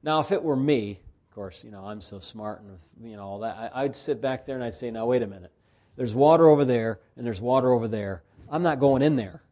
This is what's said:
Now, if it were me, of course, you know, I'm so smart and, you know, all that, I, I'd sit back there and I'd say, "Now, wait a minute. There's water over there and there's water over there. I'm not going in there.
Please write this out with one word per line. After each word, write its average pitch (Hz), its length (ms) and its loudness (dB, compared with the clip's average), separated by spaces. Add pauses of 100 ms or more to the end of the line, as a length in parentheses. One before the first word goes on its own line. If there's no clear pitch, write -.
Now, 156 200 0
if 143 100 -2
it 190 100 0
were 151 140 0
me, 127 460 0 (280)
of - 60 -20
course, 98 280 -12
you 113 80 -20
know, 98 140 -16
I'm 104 160 -12
so 101 180 -14
smart 107 420 -12
and, 101 480 -20
you 107 60 -16
know, 101 80 -14
all 98 160 -10
that, 110 160 -6
I, 113 280 -6
I'd 143 120 -4
sit 127 260 -6
back 131 240 -4
there 135 100 -8
and 127 80 -8
I'd 113 100 -6
say, 120 180 -10
"Now, 113 140 -6
wait 123 160 2
a 107 60 -4
minute. 95 240 -16 (440)
There's 117 200 -4
water 160 320 8
over 147 180 8
there 113 340 0 (160)
and 120 100 -10
there's 104 160 -6
water 127 300 2
over 117 160 2
there. 101 360 -6 (260)
I'm 165 140 -2
not 151 160 0
going 135 220 4
in 151 140 4
there. 104 260 -6 (100)